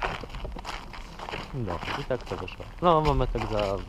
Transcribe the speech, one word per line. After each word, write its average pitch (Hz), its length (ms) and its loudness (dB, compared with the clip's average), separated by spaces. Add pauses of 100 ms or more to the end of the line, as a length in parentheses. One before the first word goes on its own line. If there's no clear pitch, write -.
(1500)
No 107 200 -2 (260)
i 139 40 -6
tak 123 180 0
to 98 140 -4
wyszło. - 280 -8 (180)
No, 165 180 10
mamy 135 260 6
tak 113 160 0
za, 107 180 0 (280)